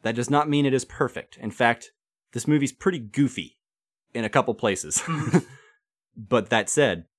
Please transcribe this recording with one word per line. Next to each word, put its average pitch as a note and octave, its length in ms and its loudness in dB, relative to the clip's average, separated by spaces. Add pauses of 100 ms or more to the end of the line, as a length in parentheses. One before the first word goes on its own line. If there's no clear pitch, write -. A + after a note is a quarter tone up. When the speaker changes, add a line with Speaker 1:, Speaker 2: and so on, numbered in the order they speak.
Speaker 1:
That A2+ 120 -2
does A#2+ 140 -4
not D3 200 2
mean C#3+ 160 2
it C3 80 2
is C3 120 0
perfect. - 520 -6
In G#2+ 140 -10
fact, A#2+ 400 0 (420)
this - 140 -6
movie's D3 240 2
pretty F3+ 280 -4
goofy A#2 580 -4 (560)
in A#2 120 -4
a G#2+ 40 -2
couple B2 260 2
places. G2 500 -2
<laughs> E3+ 60 -6
Speaker 2:
Mm-hmm. D#3 280 2 (800)
Speaker 1:
But A2 320 0
that G#2+ 200 2
said G2+ 360 0 (140)